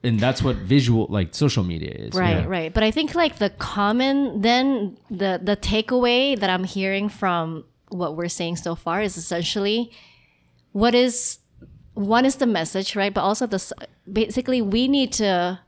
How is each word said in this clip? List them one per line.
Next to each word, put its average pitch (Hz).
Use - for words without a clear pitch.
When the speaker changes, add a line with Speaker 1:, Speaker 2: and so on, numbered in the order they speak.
Speaker 1:
and 113
that's 127
what 127
visual, 113
like, 92
social 135
media 82
is. -
Speaker 2:
Right, 175
Speaker 1:
Yeah. 165
Speaker 2:
right. 170
But 220
I 220
think, 302
like, 339
the 202
common, 240
then 240
the, 185
the 202
takeaway 247
that 190
I'm 185
hearing 196
from 165
what 170
we're 170
saying 170
so 170
far 170
is 202
essentially 202
what 220
is, 247
one 220
is 269
the 269
message, 190
right? 202
But 202
also 208
the 208
s-, -
basically 233
we 226
need 277
to 180